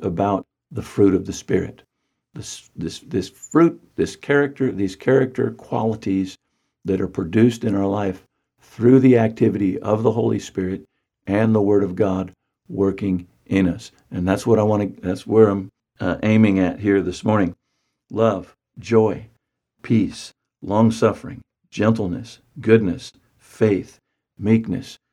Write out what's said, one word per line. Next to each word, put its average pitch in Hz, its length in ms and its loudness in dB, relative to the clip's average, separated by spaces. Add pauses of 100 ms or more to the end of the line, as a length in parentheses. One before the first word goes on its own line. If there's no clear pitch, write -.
about 98 440 -2 (240)
the 110 120 -8
fruit 98 320 2
of 92 120 -2
the 101 60 -8
Spirit. - 500 -6 (520)
This, - 420 -16
this, - 240 -10
this - 280 -6
fruit, - 520 0 (160)
this - 180 -2
character, 139 560 -2
these 95 240 -4
character 131 560 0
qualities 107 880 -4 (460)
that 95 160 -2
are 95 80 -4
produced 107 560 0
in 107 100 -2
our 98 120 0
life 98 400 -4 (340)
through 123 400 4
the 127 180 6
activity 104 640 0
of 107 220 0
the 113 100 2
Holy 113 260 -2
Spirit 95 480 -8 (400)
and 110 280 2
the 107 60 4
Word 101 220 4
of 90 140 -4
God 95 360 -2 (360)
working 98 580 -2 (200)
in 95 200 2
us. 87 240 -6 (200)
And 92 180 -4
that's 95 180 -2
what 110 120 4
I 107 40 2
wanna, 104 260 0 (140)
that's 92 240 -6
where 110 220 6
I'm, 98 220 -4 (300)
uh, 92 220 -2
aiming 107 360 4
at 90 220 0
here 98 220 2
this 87 220 -8
morning. 104 320 0 (540)
Love, 101 440 -2 (240)
joy, 110 500 0 (540)
peace, - 500 -4 (300)
long-suffering, 110 760 0 (300)
gentleness, 110 680 -4 (200)
goodness, 107 520 0 (260)
faith, - 600 -4 (400)
meekness, 110 600 -2 (140)